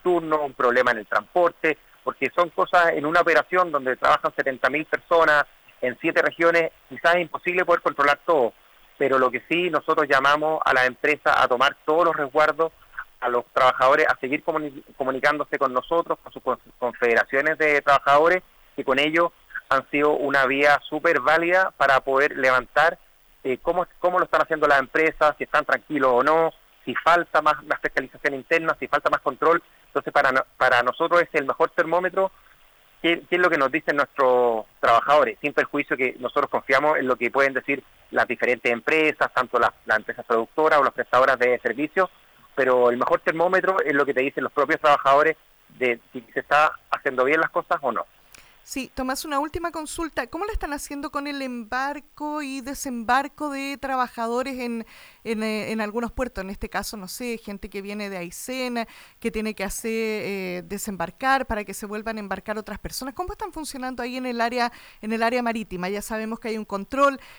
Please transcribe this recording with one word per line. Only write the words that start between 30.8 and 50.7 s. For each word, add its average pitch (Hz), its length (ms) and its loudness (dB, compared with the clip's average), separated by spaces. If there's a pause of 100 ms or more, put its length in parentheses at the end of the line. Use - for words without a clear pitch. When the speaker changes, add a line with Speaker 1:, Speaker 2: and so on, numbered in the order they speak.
Speaker 1:
nosotros 165 380 2
es 160 120 -2
el 147 120 0
mejor 147 260 0
termómetro, 180 600 0 (680)
qué, 165 280 0
qué 180 80 -2
es 180 40 2
lo 180 80 4
que 160 80 0
nos 135 140 2
dicen 156 240 -2
nuestros 123 680 2 (140)
trabajadores, 120 640 4
sin 143 120 -4
perjuicio 143 440 -2
que 127 220 -4
nosotros 127 300 -2
confiamos 139 500 0
en 135 80 -4
lo 127 80 2
que 120 160 -4
pueden 135 220 2
decir 139 300 -4 (280)
las 120 160 0
diferentes 120 440 -2
empresas, 147 600 0
tanto 123 240 0
las, 117 140 2 (140)
las 110 120 0
empresas 117 280 -8
productoras 151 540 2
o 139 40 4
las 123 100 0
prestadoras 127 460 2
de 123 200 2
servicios, 147 500 -2 (440)
pero 127 380 4
el 123 60 -2
mejor 160 240 0
termómetro 180 580 0
es 147 160 0
lo 143 100 2
que 135 80 -2
te 127 80 2
dicen 139 220 -2
los 120 100 -6
propios 143 280 0
trabajadores 147 560 4 (420)
de 120 200 0 (120)
si 127 100 -12 (120)
se 135 80 -4
está 151 320 4 (180)
haciendo 127 320 -2
bien 147 160 2
las 160 100 -2
cosas 170 320 -4
o 131 100 -2
no. 101 140 -6 (580)
Speaker 2:
Sí, - 300 -12
Tomás, 262 320 -6
una 285 140 -4
última 339 320 -8
consulta. 311 560 -8
¿Cómo 339 180 -8
lo 440 60 -8
están 370 200 -6